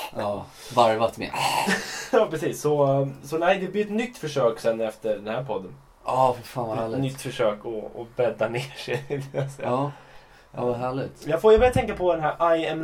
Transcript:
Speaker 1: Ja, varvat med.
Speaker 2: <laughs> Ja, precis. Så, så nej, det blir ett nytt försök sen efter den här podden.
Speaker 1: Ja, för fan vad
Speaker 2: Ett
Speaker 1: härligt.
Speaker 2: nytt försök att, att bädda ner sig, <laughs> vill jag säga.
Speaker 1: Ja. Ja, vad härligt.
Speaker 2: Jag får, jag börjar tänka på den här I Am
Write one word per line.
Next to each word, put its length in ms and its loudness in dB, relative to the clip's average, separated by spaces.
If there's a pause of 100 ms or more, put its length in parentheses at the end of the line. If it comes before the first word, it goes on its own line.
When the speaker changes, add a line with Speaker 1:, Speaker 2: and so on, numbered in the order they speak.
(160)
Speaker 1:
Ja, 300 -4 (280)
varvat 440 4
med. 120 -6 (400)
Speaker 2:
<laughs> 420 -4
Ja, 180 6
precis. 300 -4
Så, 480 2 (160)
så 140 -4
nej, 200 4
det 100 -4
blir 160 -2
ett 80 -8
nytt 260 -4
försök 420 0
sen 200 0
efter 360 -2
den 180 -12
här 100 -6
podden. 300 -8 (300)
Speaker 1:
Ja, 360 2
för 60 -14
fan 220 -6
vad 80 -2
Speaker 2:
Ett 60 -2
Speaker 1:
härligt. 180 -2
Speaker 2:
nytt 200 -2
försök 380 0
att, 420 -8
att 160 -14
bädda 320 0
ner 280 -6
sig, 280 -6
<laughs> 40 -12
vill 140 -4 (100)
jag 180 -4
säga. 180 -8
Speaker 1:
Ja. 240 0 (640)
Ja, 80 -4
vad 120 0
härligt. 500 -6
Speaker 2:
Jag 140 0
får, 120 8
jag 80 8
börjar 120 6
tänka 220 0
på 180 2
den 100 0
här 340 4
I 120 0
Am 160 -4